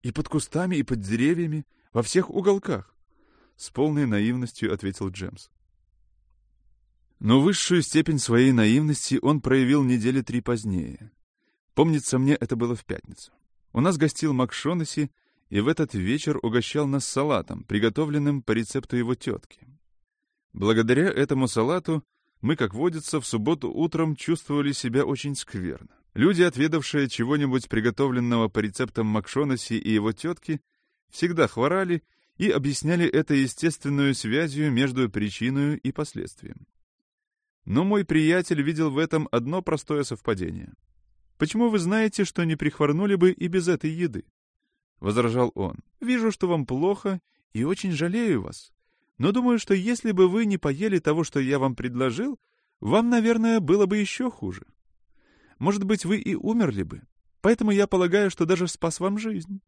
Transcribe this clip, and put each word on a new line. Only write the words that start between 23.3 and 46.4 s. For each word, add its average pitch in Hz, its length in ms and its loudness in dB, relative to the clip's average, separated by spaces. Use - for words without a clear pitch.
утром 160 440 -2
чувствовали 143 560 -2
себя 131 320 -2
очень 139 320 -4
скверно. 90 540 -10
Люди, 170 300 4
отведавшие 151 680 0
чего-нибудь, 131 580 -2
приготовленного 120 800 0
по 104 120 -2
рецептам 107 480 -2
Макшонесси 117 680 -2
и 110 140 -2
его 107 200 2
тётки, 160 500 -6
всегда 165 380 0
хворали 170 560 0
и 196 140 0
объясняли 147 560 0
это 156 260 2
естественную 139 800 0
связью 143 580 -2
между 127 380 2
причиною 120 720 -2
и 131 120 -4
последствием. - 760 -10
Но 127 160 2
мой 202 220 2
приятель 160 560 2
видел 156 280 0
в 135 80 -2
этом 156 320 0
одно 135 320 -2
простое 151 420 -2
совпадение. 92 680 -6
"Почему 220 300 0
вы 214 120 2
знаете, 208 440 0
что 175 220 -2
не 160 100 0
прихворнули 151 600 0
бы 185 180 6
и - 160 -4
без 175 180 0
этой 160 240 0
еды?" 160 320 -4
возражал 117 520 2
он. 95 260 -6
"Вижу, 233 320 0
что 190 160 -4